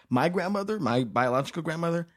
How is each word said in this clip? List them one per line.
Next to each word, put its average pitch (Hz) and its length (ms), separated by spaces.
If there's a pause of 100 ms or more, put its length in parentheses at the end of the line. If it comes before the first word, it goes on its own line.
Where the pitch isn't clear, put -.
My 127 200
grandmother, 196 500
my 123 240
biological 127 600
grandmother, 170 440 (100)